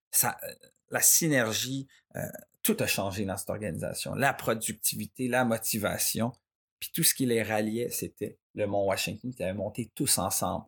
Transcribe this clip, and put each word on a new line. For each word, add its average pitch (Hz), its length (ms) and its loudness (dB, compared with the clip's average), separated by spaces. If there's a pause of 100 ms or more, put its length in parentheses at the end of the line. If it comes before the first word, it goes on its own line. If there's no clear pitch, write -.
(120)
ça, - 320 2
euh, - 100 -10 (380)
la 120 100 0
synergie, 131 880 4 (280)
euh, - 60 -6 (420)
tout 214 160 4
a 107 80 2
changé 98 380 -2
dans 92 120 -2
cette - 120 -8
organisation. - 640 -4
La 123 200 2
productivité, 110 960 -4
la 123 180 2
motivation, 113 840 0 (480)
puis - 140 -10
tout 170 100 0
ce - 100 6
qui 135 120 0
les 117 180 4
ralliait, 107 460 0
c'était - 480 -6 (180)
le 104 120 0
Mont 101 200 0
Washington 107 460 -2
qui - 100 -6
avait 92 100 -2
monté 104 420 -6
tous - 240 2
ensemble, 90 480 -2